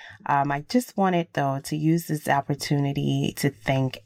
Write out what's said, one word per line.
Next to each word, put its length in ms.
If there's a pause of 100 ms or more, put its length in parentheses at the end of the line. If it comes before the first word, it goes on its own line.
(260)
Um, 240
I 180
just 280
wanted, 380
though, 280
to 140
use 320
this 200
opportunity 1080
to 140
thank 560